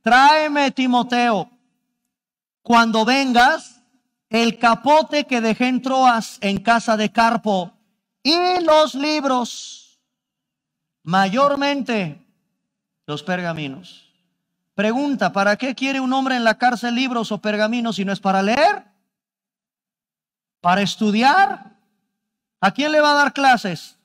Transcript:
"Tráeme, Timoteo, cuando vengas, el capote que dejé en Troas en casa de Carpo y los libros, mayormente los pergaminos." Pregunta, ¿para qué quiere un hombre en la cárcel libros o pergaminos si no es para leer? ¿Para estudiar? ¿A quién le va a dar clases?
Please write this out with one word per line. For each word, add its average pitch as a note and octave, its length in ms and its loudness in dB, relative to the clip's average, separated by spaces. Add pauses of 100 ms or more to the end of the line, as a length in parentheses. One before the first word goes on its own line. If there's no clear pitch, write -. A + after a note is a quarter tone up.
"Tráeme, C#4+ 680 4
Timoteo, A#3+ 760 0 (1120)
cuando A3+ 440 2
vengas, C4 720 2 (500)
el A3+ 300 0
capote C#4+ 640 2
que C4 160 -4
dejé A3+ 280 -2
en B3+ 140 -2
Troas B3+ 600 0
en G3 160 -2
casa A3+ 400 0
de G#3+ 120 -2
Carpo A3 640 0 (500)
y D#4 140 0 (300)
los D#4 300 2
libros, C#4 1000 -6 (1040)
mayormente A3+ 1160 -2 (840)
los D3 180 -10
pergaminos." E3+ 840 -10 (680)
Pregunta, A#3 560 -2
¿para G3+ 240 0
qué B3+ 200 -6
quiere C4+ 240 -4
un B3+ 140 -2
hombre C4 220 -2
en A#3 80 -2
la A3 140 0
cárcel A#3+ 380 -2
libros B3 360 -4
o G#3 60 -4
pergaminos G#3+ 600 -4
si G3 60 -4
no G3 80 -4
es F#3+ 80 -6
para F#3+ 220 0
leer? C#4+ 440 0 (1800)
¿Para F3+ 200 2
estudiar? - 960 0 (840)
¿A F#3+ 120 0
quién D4 200 -4
le D4+ 80 2
va D4 120 2
a C#4+ 120 2
dar C#4 100 -2
clases? A#3+ 720 0